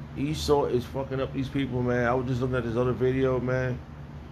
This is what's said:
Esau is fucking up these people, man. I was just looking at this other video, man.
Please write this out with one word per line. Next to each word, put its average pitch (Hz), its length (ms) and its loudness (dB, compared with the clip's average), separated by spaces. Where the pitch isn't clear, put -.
Esau 147 500 2
is 120 200 0
fucking 135 340 -4
up 139 140 -2
these 139 160 -4
people, 127 320 -2
man. 123 260 2
I 120 60 2
was 127 140 0
just 127 120 0
looking 127 160 0
at 123 80 0
this 117 120 -2
other 123 160 2
video, 127 480 2
man. 127 380 0